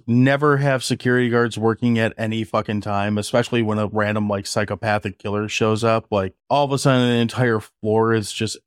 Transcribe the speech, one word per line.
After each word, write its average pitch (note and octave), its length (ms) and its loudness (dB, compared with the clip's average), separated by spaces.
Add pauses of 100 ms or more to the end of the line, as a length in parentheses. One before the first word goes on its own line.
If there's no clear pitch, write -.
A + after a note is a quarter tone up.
never C#3 520 4
have C3+ 260 0
security B2 460 0
guards A#2+ 280 0
working A2+ 420 0
at A2+ 180 0
any A2 260 -2
fucking G#2+ 380 -2
time, G#2 360 -2
especially A#2 440 0
when G#2+ 180 -2
a G#2+ 80 -2
random, G#2 400 -2
like, G2 180 -4
psychopathic G#2 720 -4
killer G#2 280 -4
shows A2 380 0
up? A2+ 260 0
Like, F#2+ 220 -2 (160)
all C#3+ 160 2
of C3+ 80 -2
a C3+ 40 0
sudden, B2+ 300 2
the A#2+ 140 2
entire A#2 400 0
floor A2 520 0
is G#2+ 200 -2
just - 340 -6